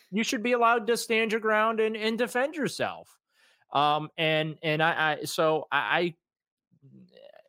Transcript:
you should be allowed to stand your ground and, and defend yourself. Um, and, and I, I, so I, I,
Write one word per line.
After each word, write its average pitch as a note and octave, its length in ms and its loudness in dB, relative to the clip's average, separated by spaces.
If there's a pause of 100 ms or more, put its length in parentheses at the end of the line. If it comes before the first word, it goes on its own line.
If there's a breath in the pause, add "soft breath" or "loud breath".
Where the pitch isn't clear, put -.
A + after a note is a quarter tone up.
you G#3 140 0
should A#3 180 -2
be A#3+ 120 0
allowed A#3 340 2
to A#3 80 2
stand A3+ 380 0
your A3+ 80 -2
ground A3 400 2
and, A3 160 -2
and A3 200 -2
defend B3+ 380 -2
yourself. A#2+ 640 -6 (540 soft breath)
Um, D3 440 0
and, D#3 460 0
and D#3 180 0
I, D#3 400 2
I, - 40 -8
so D#3 440 0
I, C#3 80 0 (220)
I, F3 160 -2 (1300)